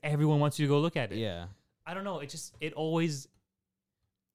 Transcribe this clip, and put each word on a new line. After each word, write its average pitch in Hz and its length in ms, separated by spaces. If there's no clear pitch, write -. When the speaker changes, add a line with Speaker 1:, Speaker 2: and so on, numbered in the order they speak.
Speaker 1:
everyone 151 380
wants 147 180
you 151 80
to 139 40
go 143 100
look 165 160
at 113 160
it. 101 60
Speaker 2:
Yeah. 90 280
Speaker 1:
I 170 80
don't 196 100
know. 185 160
It 143 100
just, - 300
it 151 140
always 160 540